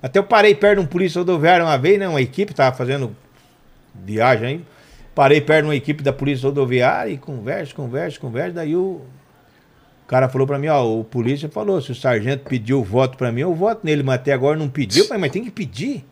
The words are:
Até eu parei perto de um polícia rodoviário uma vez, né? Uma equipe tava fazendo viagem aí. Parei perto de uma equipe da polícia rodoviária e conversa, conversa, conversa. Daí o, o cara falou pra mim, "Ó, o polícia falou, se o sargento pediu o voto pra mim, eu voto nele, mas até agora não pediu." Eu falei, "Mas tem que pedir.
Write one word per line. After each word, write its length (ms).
Até 180
eu 40
parei 320
perto 240
de 20
um 40
polícia 340
rodoviário 460
uma 120
vez, 220
né? 80
Uma 140
equipe 320
tava 220
fazendo 400
viagem 540
aí. 180
Parei 260
perto 240
de 60
uma 60
equipe 280
da 80
polícia 360
rodoviária 640
e 60
conversa, 560
conversa, 460
conversa. 340
Daí 240
o, 240
o 40
cara 220
falou 180
pra 100
mim, 120
"Ó, 300
o 40
polícia 460
falou, 320
se 100
o 40
sargento 500
pediu 340
o 40
voto 340
pra 120
mim, 120
eu 120
voto 300
nele, 200
mas 120
até 160
agora 260
não 120
pediu." 340
Eu 60
falei, 120
"Mas 100
tem 120
que 80
pedir. 600